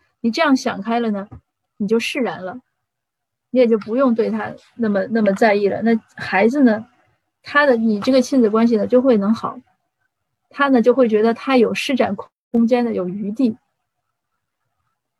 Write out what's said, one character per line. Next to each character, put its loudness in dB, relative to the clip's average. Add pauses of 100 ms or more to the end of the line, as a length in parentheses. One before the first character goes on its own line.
(200)
你 -2
这 -2
样 2
想 -6
开 -4
了 -4
呢， -8 (480)
你 -6
就 0
释 -6
然 -6
了， -14 (920)
你 2
也 4
就 2
不 -8
用 2
对 -2
他 -6 (220)
那 -4
么， -2
那 -2
么 2
在 2
意 0
了。 -4
那 2 (200)
孩 0
子 0
呢， 2 (580)
他 0
的， 4
你 -2
这 -2
个 4
亲 0
子 2
关 2
系 2
呢， -2
就 2
会 4
能 0
好， -8 (920)
他 -2
呢， 4
就 4
会 2
觉 2
得 2
他 -2
有 4
施 -4
展 0 (360)
空 2
间 0
的， -4
有 -4
余 -8
地， -2 (1600)